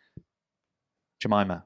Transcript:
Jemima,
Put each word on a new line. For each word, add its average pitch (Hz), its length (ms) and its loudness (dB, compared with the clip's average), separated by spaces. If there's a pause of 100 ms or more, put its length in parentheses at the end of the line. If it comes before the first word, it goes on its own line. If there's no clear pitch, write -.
(1200)
Jemima, 101 460 0